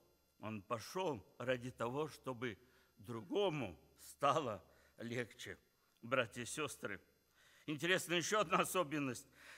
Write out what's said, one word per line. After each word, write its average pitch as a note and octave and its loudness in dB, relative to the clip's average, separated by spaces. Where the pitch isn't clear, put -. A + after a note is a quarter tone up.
он G#2+ -6
пошёл A#2+ -2
ради B2 0
того, C3 -2
чтобы B2 -6
другому C3 -2
стало C#3 2
легче. A2+ -6
Братья A#2+ 2
и A#2 -4
сестры, B2+ -4
интересна D#3 2
ещё F3+ 4
одна F3+ 4
особенность. D3 0